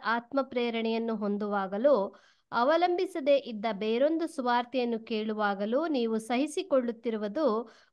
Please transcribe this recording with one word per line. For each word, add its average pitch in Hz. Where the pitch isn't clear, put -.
ಆತ್ಮ 240
ಪ್ರೇರಣೆಯನ್ನು 226
ಹೊಂದುವಾಗಲೂ, 202
ಅವಲಂಬಿಸದೇ 330
ಇದ್ದ 220
ಬೇರೊಂದು 254
ಸುವಾರ್ತೆಯನ್ನು 240
ಕೇಳುವಾಗಲೂ 214
ನೀವು 226
ಸಹಿಸಿಕೊಳ್ಳುತ್ತಿರುವುದು 240